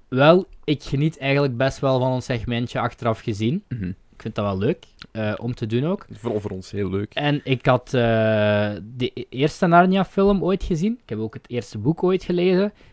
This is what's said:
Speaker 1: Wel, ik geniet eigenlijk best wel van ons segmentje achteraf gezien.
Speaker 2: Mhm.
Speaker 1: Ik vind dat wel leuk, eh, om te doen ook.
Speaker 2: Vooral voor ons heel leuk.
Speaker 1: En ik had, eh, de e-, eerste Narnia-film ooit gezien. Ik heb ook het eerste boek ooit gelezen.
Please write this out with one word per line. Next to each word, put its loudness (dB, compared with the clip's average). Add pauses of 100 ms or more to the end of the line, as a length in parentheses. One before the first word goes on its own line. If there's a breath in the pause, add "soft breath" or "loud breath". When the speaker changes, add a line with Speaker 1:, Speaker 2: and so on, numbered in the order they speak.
Speaker 1:
Wel, 6 (180)
ik -2
geniet -2
eigenlijk 0
best 0
wel 2
van 0
ons -4
segmentje -4
achteraf -2
gezien. -2
Speaker 2:
Mhm. -6 (240)
Speaker 1:
Ik -20
vind -8
dat -2
wel -2
leuk, -2 (260)
eh, -4
om -6
te -8
doen -2
ook. -4
Speaker 2:
Vooral -4
voor -8
ons -12
heel -4
leuk. -4
Speaker 1:
En 0
ik -2
had, 2
eh, 2 (240)
de -4
e-, -10
eerste 0
Narnia-film 4
ooit 0
gezien. 0 (120)
Ik -20
heb -6
ook -6
het -16
eerste -6
boek 0
ooit 2
gelezen. 0 (200 soft breath)